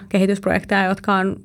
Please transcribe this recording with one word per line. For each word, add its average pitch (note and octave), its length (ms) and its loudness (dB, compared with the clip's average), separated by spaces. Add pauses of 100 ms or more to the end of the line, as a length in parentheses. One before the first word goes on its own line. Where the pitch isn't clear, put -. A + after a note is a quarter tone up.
kehitysprojekteja, G3 760 0
jotka G3 300 0
on, F#3+ 300 0